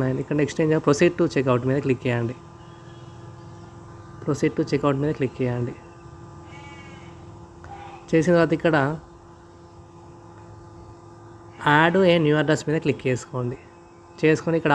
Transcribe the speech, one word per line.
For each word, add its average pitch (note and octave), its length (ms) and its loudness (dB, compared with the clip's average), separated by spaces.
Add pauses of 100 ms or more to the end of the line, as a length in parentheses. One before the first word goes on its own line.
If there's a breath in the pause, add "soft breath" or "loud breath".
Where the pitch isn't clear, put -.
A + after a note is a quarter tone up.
నైన్. C3 180 -2
ఇక్కడ D3+ 180 -4
నెక్స్ట్ C3+ 220 -2
ఏం D#3 80 2
చేయాలి, D#3 180 0
proceed E3+ 300 4
to E3+ 60 4 (100)
checkout B2+ 340 2
మీద C#3 160 2
క్లిక్ C3 220 0
చేయండి. A#2+ 280 -2 (1900)
proceed D3+ 340 -2
to D#3+ 120 0
checkout C#3 320 0
మీద D3+ 160 0
క్లిక్ C3 220 -4
చేయండి. B2 340 -2 (2250)
చేసిన E3 260 4
తర్వాత E3 240 4
ఇక్కడ E3 160 2 (3000)
add E3+ 180 6 (160)
a E3+ 40 6 (100)
new D3+ 160 4
address D3 260 2
మీద D3+ 180 0
క్లిక్ C3 220 0
చేసుకోండి. B2 500 -4 (640)
చేసుకొని D#3+ 400 2
ఇక్కడ D#3 140 2